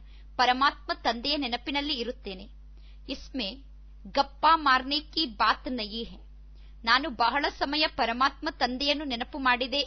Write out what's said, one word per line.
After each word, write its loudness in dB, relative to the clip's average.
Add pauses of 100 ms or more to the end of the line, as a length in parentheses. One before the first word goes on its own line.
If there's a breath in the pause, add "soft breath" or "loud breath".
(380 soft breath)
ಪರಮಾತ್ಮ 2 (100)
ತಂದೆಯ -2
ನೆನಪಿನಲ್ಲಿ -4
ಇರುತ್ತೇನೆ? -8 (640 soft breath)
ಇಸ್ಮೆ -6 (580)
ಗಪ್ಪ 0 (140)
ಮಾರ್ನೆ 2
ಕಿ -4 (120)
ಬಾತ್ 2
ನಹೀ -6
ಹೈ. -14 (600 soft breath)
ನಾನು 2
ಬಹಳ 2 (120)
ಸಮಯ 0 (120)
ಪರಮಾತ್ಮ 0
ತಂದೆಯನ್ನು -2
ನೆನಪು -6
ಮಾಡಿದೆ 2